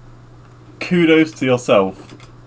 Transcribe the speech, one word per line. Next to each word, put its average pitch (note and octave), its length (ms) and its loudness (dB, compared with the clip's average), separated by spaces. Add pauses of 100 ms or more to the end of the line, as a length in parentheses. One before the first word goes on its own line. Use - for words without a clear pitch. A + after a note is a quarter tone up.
(800)
Kudos D#3+ 540 0
to - 100 -8
yourself A#2+ 840 -2 (180)